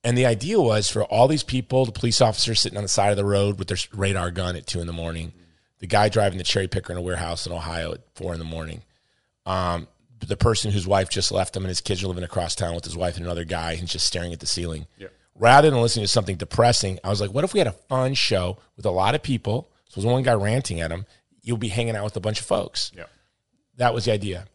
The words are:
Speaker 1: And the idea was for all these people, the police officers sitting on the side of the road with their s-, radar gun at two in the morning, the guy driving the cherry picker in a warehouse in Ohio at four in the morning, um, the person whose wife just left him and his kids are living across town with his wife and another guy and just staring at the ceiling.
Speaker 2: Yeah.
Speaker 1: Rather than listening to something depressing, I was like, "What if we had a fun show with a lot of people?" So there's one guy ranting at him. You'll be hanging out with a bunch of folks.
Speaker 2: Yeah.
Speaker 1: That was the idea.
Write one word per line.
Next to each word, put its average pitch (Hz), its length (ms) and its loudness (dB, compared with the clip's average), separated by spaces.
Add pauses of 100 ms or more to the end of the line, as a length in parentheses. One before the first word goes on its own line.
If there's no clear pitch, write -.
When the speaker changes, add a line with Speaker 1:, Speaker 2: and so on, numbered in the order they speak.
Speaker 1:
And 120 140 2
the 127 100 4
idea 131 340 2
was 110 280 2
for 104 160 -2
all 117 240 4
these 151 140 2
people, 127 420 0
the 113 80 -4
police - 280 0
officers 113 400 2
sitting - 160 -2
on 104 80 -4
the 95 40 -6
side 101 220 4
of 101 60 2
the 101 80 0
road 101 340 2
with 95 100 -6
their 98 80 -2
s-, - 160 -6
radar 95 380 0
gun 90 260 -2
at - 100 -12
two 87 140 -6
in 85 60 -6
the 85 60 -8
morning, 82 400 -6 (480)
the 92 60 -12
guy 104 220 4
driving 98 300 2
the 90 60 -6
cherry 95 240 0
picker - 240 -6
in 90 60 -6
a 87 40 -6
warehouse 87 440 -6
in 87 60 -8
Ohio 82 400 -6
at - 80 -12 (140)
four 90 180 -8
in 85 60 -6
the 82 60 -8
morning, 80 380 -10 (640)
um, 90 420 -2 (380)
the 101 100 -4
person 110 340 2
whose 98 160 -2
wife 95 240 2
just - 220 -2
left 92 240 -2
him 95 80 -4
and 92 40 -4
his 90 120 -4
kids 92 220 -4
are 95 60 -4
living 90 160 -6
across 85 300 -4
town 85 200 -4
with 85 100 -8
his 82 120 -10
wife 87 200 -2
and 87 80 -8
another 87 200 -4
guy 82 280 -4
and 82 160 -6
just - 180 -2
staring 87 260 -4
at 80 80 -12
the - 60 -8
ceiling. 82 400 -4 (100)
Speaker 2:
Yeah. 95 120 -18 (260)
Speaker 1:
Rather 139 360 8
than 127 120 2
listening 113 220 0
to 95 40 0
something 98 280 0
depressing, 101 680 2
I 95 60 -4
was 101 100 0
like, 98 140 -4
"What 143 100 0
if 190 80 -4
we 214 60 0
had 165 80 4
a 101 60 -2
fun 131 420 -2
show 90 440 0 (180)
with - 100 -6
a - 40 2
lot 95 240 2
of 151 80 -2
people?" 117 460 -2 (200)
So - 120 -12
there's 110 100 2
one 131 120 2
guy 120 120 4
ranting 104 460 0
at 82 100 -2
him. 85 140 -6 (380)
You'll 117 160 -2
be 110 100 -2
hanging 113 280 -2
out 101 80 -6
with 107 120 -6
a 101 40 -6
bunch 107 200 -4
of - 60 -12
folks. - 500 -2
Speaker 2:
Yeah. 85 80 -16 (720)
Speaker 1:
That 120 160 2
was 113 140 -2
the 117 60 2
idea. 98 420 -4